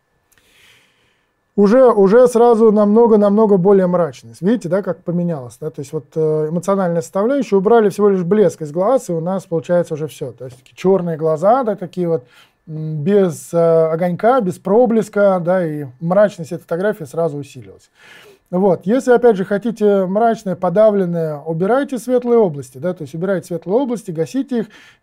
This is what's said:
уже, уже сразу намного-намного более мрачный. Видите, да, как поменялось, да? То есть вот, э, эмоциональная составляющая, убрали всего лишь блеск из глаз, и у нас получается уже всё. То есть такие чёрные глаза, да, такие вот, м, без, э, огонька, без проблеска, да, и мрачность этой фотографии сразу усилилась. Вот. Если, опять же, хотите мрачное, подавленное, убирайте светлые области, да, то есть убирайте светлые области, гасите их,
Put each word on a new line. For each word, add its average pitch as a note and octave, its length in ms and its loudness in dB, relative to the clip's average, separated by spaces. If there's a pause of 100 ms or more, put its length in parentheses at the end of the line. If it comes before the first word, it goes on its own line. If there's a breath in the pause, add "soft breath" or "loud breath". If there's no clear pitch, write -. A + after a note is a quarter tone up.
(1600 soft breath)
уже, G#3+ 340 6
уже G#3+ 380 4
сразу A#3 440 4
намного-намного G#3 840 4
более F#3+ 300 4
мрачный. D3+ 540 -4
Видите, G3 280 -2
да, F#3+ 140 -2
как F3+ 220 -8
поменялось, E3+ 560 -6
да? D#3 100 -8
То D#3 100 -16
есть C#3 120 -12
вот, D3+ 140 -10 (100)
э, D#3 320 -2
эмоциональная E3+ 540 -2
составляющая, G#3+ 540 -2
убрали G#3+ 340 4
всего G3+ 200 0
лишь F#3+ 120 0
блеск F3 400 0
из D3 100 -12
глаз, G#3 380 -2
и - 20 -2
у E3 80 -4
нас F3+ 260 -6
получается E3+ 480 -2
уже D3+ 120 -8
всё. C3+ 260 -12
То C3 140 -18
есть B2+ 120 -20
такие - 180 -20
чёрные F3 400 0
глаза, D#3+ 480 0
да, G#3 120 -2
такие F3+ 320 -6
вот, D#3+ 160 -2 (440 soft breath)
м, D#3 340 -8
без, F#3+ 520 0
э, E3 380 2
огонька, F3+ 480 0
без F3+ 180 -4
проблеска, G#3 840 0
да, F3+ 220 0
и D3+ 200 -8 (140)
мрачность F#3 520 0
этой E3 100 -10
фотографии F#3 420 -4
сразу D3+ 340 -4
усилилась. A2+ 520 -18 (600 loud breath)
Вот. F3+ 360 0
Если, B3 260 0
опять A#3 240 4
же, F#3 80 -4
хотите G3+ 640 -2
мрачное, G#3+ 500 -2
подавленное, F3 800 0
убирайте G3+ 600 -4
светлые A#3+ 420 0
области, C#3+ 380 -4
да, F3 160 -6
то F3+ 80 -14
есть C#3 120 -14
убирайте F3+ 340 -4
светлые F3 340 -4
области, A#3 300 -8
гасите B3 480 -4
их, G3 60 -4 (360 loud breath)